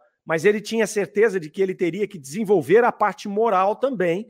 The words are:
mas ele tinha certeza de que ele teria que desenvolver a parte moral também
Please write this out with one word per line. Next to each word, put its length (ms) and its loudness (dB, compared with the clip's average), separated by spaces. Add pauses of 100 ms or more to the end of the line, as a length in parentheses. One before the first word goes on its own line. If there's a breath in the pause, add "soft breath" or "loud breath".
(240 soft breath)
mas 200 -2
ele 160 4
tinha 280 -2
certeza 500 0
de 100 -12
que 140 -4
ele 120 -2
teria 340 -4
que 100 -14
desenvolver 640 2
a 80 2
parte 380 -2
moral 480 0
também 540 -2